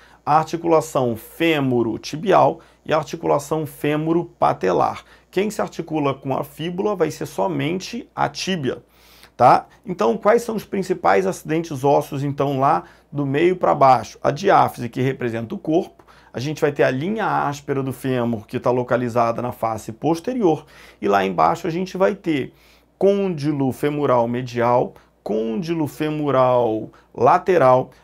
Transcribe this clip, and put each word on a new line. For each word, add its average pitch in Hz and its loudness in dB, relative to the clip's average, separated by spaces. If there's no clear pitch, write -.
a 147 4
articulação 160 0
fêmuro-tibial 143 0
e 143 -2
a 151 4
articulação 156 -2
fêmuro-patelar. 151 -2
Quem 208 -2
se 208 -4
articula 160 -4
com 135 -6
a - -2
fíbula 180 -6
vai 156 0
ser - -10
somente 175 -4
a 143 0
tíbia, 151 -6
tá? 127 6
Então, 214 0
quais 233 2
são 226 -6
os 196 -6
principais 185 0
acidentes 160 -4
ósseos, 143 0
então, 143 -2
lá 160 2
do 143 -4
meio 160 2
pra 175 0
baixo? 131 2
A 131 0
diáfise, 147 2
que 131 -6
representa 117 -4
o - -8
corpo, - -4
a - -10
gente 143 -6
vai 147 2
ter 143 0
a 135 4
linha 185 -4
áspera 139 -6
do 135 -4
fêmur, 120 -2
que 120 -8
tá 123 0
localizada 120 0
na - -4
face 113 -6
posterior, 165 -2
e - -4
lá 196 2
embaixo 165 0
a 170 -4
gente 185 -6
vai 196 2
ter 151 -4
côndilo 160 0
femoral 139 0
medial, 120 0
côndilo 196 -4
femoral 131 0
lateral, 135 4